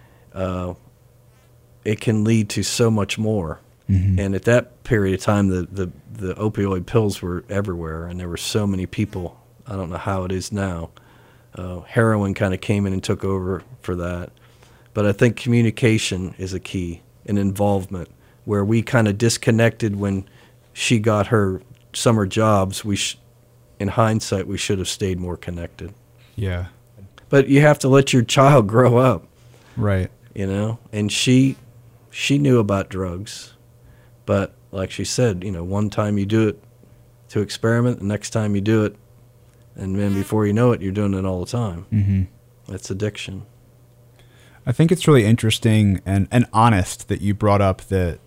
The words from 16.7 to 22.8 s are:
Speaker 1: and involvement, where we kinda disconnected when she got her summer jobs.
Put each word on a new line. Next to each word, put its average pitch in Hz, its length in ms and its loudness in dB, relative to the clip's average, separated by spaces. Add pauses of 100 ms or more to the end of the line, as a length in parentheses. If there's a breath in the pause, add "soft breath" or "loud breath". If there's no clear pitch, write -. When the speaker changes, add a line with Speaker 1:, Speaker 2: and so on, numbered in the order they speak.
Speaker 1:
and 104 100 -2
involvement, 98 720 -2 (360 soft breath)
where 101 200 0
we 113 160 2
kinda 110 320 2
disconnected 113 840 0
when 98 320 -2 (460 soft breath)
she - 240 0
got 104 300 0
her 98 340 0 (320)
summer 110 320 2
jobs. 98 580 0